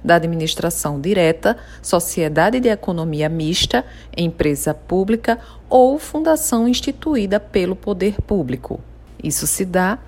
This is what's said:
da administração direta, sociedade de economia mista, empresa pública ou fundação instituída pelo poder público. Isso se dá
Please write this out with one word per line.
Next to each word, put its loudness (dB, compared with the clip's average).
da 6
administração -2
direta, 2
sociedade 0
de 2
economia -2
mista, -2
empresa 0
pública -2
ou 6
fundação 0
instituída 0
pelo 0
poder -2
público. -4
Isso -4
se -2
dá 0